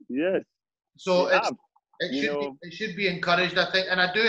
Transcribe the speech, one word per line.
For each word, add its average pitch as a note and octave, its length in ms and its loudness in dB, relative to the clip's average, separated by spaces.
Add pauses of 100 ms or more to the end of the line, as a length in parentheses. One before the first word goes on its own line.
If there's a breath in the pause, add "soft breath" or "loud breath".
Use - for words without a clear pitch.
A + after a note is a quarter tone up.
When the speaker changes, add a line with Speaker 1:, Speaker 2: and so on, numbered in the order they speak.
Speaker 1:
yes. D3+ 360 -2 (520)
Speaker 2:
So F3+ 320 2
Speaker 1:
They F#3 100 4
Speaker 2:
it's, A3 100 2
Speaker 1:
have, C#3 100 -4 (440)
Speaker 2:
it F3+ 120 -4
Speaker 1:
you C#3+ 80 -2
Speaker 2:
should C#3+ 180 -2
be, C#3+ 60 -2
Speaker 1:
know. C#3 160 -10
Speaker 2:
it E3+ 120 -14
should G#3 220 -8
be G3 120 -2
encouraged, F3 500 0
I E3+ 140 2
think. F#3+ 180 0
And F#3 100 0
I F3+ 140 2
do G#3+ 160 0